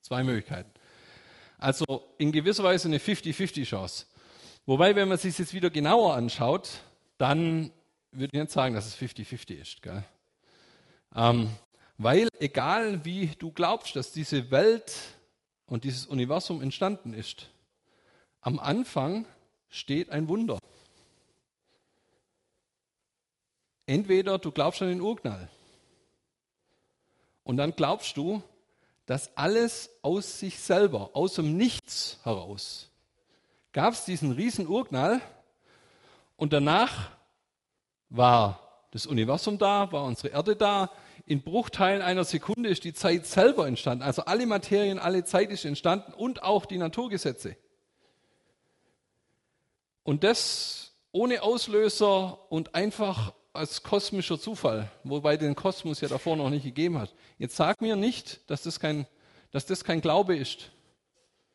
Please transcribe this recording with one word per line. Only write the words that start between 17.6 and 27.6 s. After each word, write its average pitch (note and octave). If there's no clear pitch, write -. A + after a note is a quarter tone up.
am D3+
Anfang G3
steht -
ein D#3
Wunder. F#3
Entweder F#3+
du E3
glaubst D#3+
an F#3
den F3+
Urknall A#2+
und B2+
dann D3+